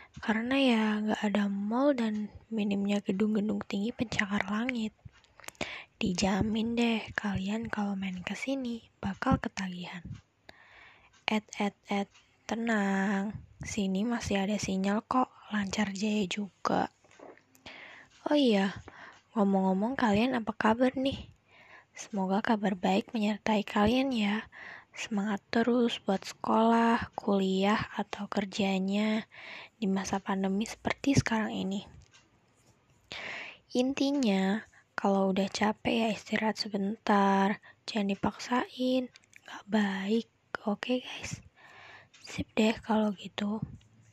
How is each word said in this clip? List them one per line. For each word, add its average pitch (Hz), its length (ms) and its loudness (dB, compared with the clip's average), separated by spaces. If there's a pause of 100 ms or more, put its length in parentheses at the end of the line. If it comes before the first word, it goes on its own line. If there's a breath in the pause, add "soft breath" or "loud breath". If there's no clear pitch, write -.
(260 loud breath)
Karena 233 320 0
ya 240 280 6 (200)
nggak 220 240 0
ada 202 160 2
mall 214 480 2
dan 214 400 -2 (160)
minimnya 202 480 0
gedung-gedung 208 720 0
tinggi 208 240 -4
pencakar 208 560 -2
langit. 220 480 -4 (1040 loud breath)
Dijamin 208 720 0
deh, 233 400 0
kalian 208 560 -2
kalau 202 240 -2
main 190 320 -6
ke 202 80 -6
sini 247 640 -6
bakal 247 400 0
ketagihan. 180 640 -8 (1300 loud breath)
Et, 214 160 0 (160)
et, 202 160 -4 (160)
et, 202 160 -2 (400)
tenang, 202 880 0 (240)
sini 190 400 -2
masih 233 480 0
ada 214 80 0
sinyal 190 480 -2
kok, 254 240 0 (240)
lancar 202 400 -2
jaya 208 320 0
juga. - 640 -2 (1400 loud breath)
Oh - 80 0
iya, 214 400 4 (640 loud breath)
ngomong-ngomong, 196 560 2
kalian 240 400 2
apa 226 240 -4
kabar 254 400 2
nih? 262 320 -2 (600 loud breath)
Semoga 190 480 -2
kabar 208 400 0
baik 190 320 0
menyertai 214 560 0
kalian 247 480 2
ya. 214 320 0 (480 loud breath)
Semangat 202 560 -4
terus 233 480 2
buat 190 240 -2
sekolah, 226 960 2
kuliah, 196 580 2 (220)
atau 202 320 -6
kerjanya 202 960 0 (480 loud breath)
di 196 160 0
masa 190 320 -2
pandemi 190 400 0
seperti - 560 0
sekarang 220 320 0
ini. 190 320 -4 (1900 loud breath)
Intinya, 247 880 2 (320 soft breath)
kalau 196 400 2
udah 196 160 2
capek 226 560 0
ya - 80 -
istirahat 214 440 -2
sebentar, 196 1000 2 (240 loud breath)
jangan 202 320 -2
dipaksain, 254 960 -2 (320)
nggak - 240 -16
baik, 202 600 0 (400)
oke 214 360 -2
guys? - 400 -12 (800 loud breath)
Sip - 320 -8
deh 220 240 4
kalau 214 400 2
gitu. 208 400 -4 (540)